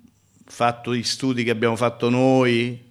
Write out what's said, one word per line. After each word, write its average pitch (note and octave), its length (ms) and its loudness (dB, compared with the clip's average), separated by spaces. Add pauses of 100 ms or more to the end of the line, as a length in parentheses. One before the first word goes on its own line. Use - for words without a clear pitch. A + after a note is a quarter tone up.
(460)
fatto A#2+ 480 -4
gli A#2+ 80 -2
studi A#2+ 420 -2
che A#2 60 0
abbiamo A#2 260 0
fatto A#2+ 320 0
noi? B2 840 2